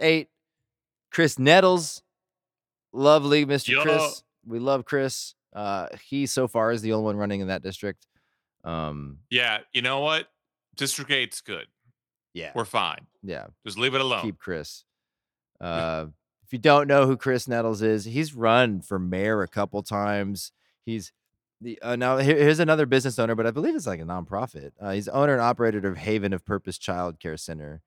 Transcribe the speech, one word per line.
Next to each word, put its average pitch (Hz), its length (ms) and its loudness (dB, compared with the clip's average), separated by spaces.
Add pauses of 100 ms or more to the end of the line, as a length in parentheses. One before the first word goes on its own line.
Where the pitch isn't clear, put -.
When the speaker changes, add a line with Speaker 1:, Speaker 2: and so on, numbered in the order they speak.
Speaker 1:
eight, 160 260 4 (840)
Chris 165 260 2
Nettles. 170 640 6 (880)
Lovely 143 520 6
Mister 135 280 -2
Speaker 2:
Yo. 139 100 2
Speaker 1:
Chris. 151 400 0 (220)
We 113 140 -8
love 127 260 0
Chris. - 500 -4 (180)
Uh, 98 360 -6 (200)
he 139 180 -2
so - 220 0
far 113 220 2
is 117 120 -2
the 110 100 -2
only 107 120 0
one 107 120 -2
running 101 240 -2
in 95 80 -6
that 95 140 -4
district. 95 440 -10 (580)
Um, 73 540 -8 (120)
Speaker 2:
Yeah, 120 280 0 (140)
you 123 100 -2
know 135 180 -2
what? 156 280 -2 (480)
District 135 340 -6
eight's 131 300 -2
good. 85 260 -12 (680)
Speaker 1:
Yeah. 80 200 -12
Speaker 2:
We're 113 100 -4
fine. 90 420 -4 (160)
Speaker 1:
Yeah. 78 240 -10 (200)
Speaker 2:
Just 101 120 -10
leave 123 160 0
it 135 60 2
alone. 123 220 -2
Speaker 1:
Keep 98 160 -6
Chris. - 460 -10 (760)
Uh, 82 460 -4 (380)
if - 80 -12
you 127 60 -8
don't 143 300 6
know 139 180 6
who 131 100 2
Chris 127 320 -2
Nettles 113 340 0
is, 110 220 2
he's 143 300 -4
run 113 460 4
for 98 180 -6
mayor 95 440 0
a 90 60 -4
couple 101 340 -4
times. 101 680 -4 (320)
He's 110 280 -8 (480)
the, 113 220 -14
uh, 120 140 -4
now 127 220 2
here, 139 180 4
here's 151 240 6
another 156 260 4
business 127 320 2
owner, 117 160 2
but 113 120 0
I 117 40 2
believe 151 240 -2
it's, 156 120 -6
like, 92 140 -4
a 80 40 -10
nonprofit. 87 680 -8 (100)
Uh, 101 120 -6
he's 101 160 -4
owner 143 260 2
and 123 80 2
operator 113 440 2
of 90 120 -2
Haven 101 340 0
of 90 120 -6
Purpose 95 340 -6
Child 90 420 -6
Care 80 160 -8
Center 78 500 -12